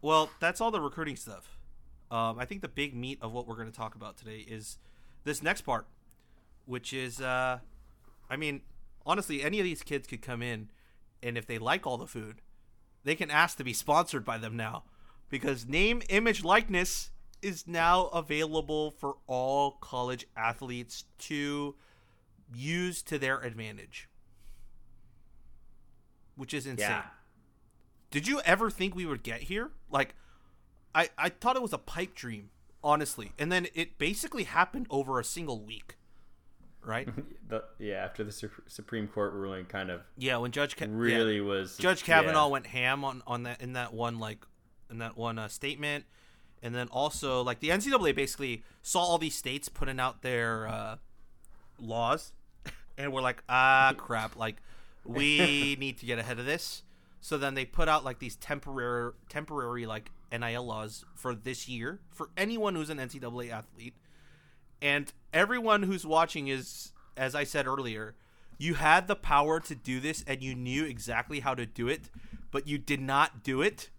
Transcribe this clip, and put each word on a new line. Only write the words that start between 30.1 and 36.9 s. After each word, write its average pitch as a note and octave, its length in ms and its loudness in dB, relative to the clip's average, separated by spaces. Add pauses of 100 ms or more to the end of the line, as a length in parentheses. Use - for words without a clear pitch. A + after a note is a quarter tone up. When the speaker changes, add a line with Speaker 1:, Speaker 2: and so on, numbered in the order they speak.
Speaker 1:
I, D#3+ 240 4
I E3 120 2
thought A#3+ 260 2
it B3+ 60 0
was A#3 100 -4
a D3+ 60 -2
pipe - 360 -6
dream, G#2+ 360 -10 (340)
honestly. D3 560 2
And D#3 120 2
then F3+ 220 2
it - 240 -4
basically G3+ 460 -2
happened F#3 460 2
over C3+ 300 0
a A2+ 40 -4
single C#3 400 -6
week, G#2+ 320 -12 (880)
right? A2+ 300 -2